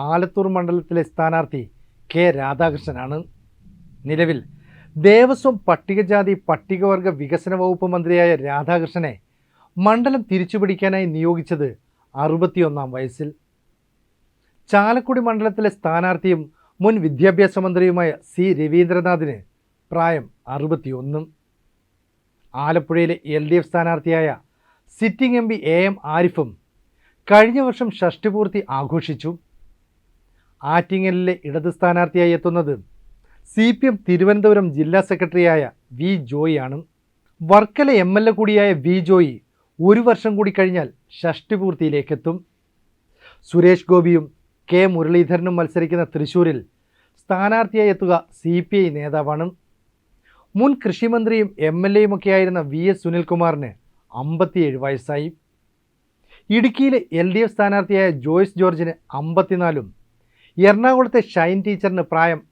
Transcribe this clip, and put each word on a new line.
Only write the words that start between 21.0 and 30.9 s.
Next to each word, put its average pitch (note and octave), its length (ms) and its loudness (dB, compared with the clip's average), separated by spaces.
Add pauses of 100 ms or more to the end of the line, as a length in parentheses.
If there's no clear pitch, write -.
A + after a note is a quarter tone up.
ആലപ്പുഴയിലെ E3 600 0 (120)
എൽ D3+ 180 -2
ഡി D#3 100 2
എഫ് F3 140 0
സ്ഥാനാർത്ഥിയായ E3 580 0 (720)
സിറ്റിംഗ് A#3+ 420 0
എം A#3 80 -2
പി A3 100 -4 (100)
എ E3 140 2
എം G3 140 0 (120)
ആരിഫും E3 420 0 (800)
കഴിഞ്ഞ A3 340 6
വർഷം B3 300 -2
ഷഷ്ടിപൂർത്തി G3+ 800 -2
ആഘോഷിച്ചു. C#3+ 640 -6 (1300)
ആറ്റിങ്ങലിലെ F3+ 800 0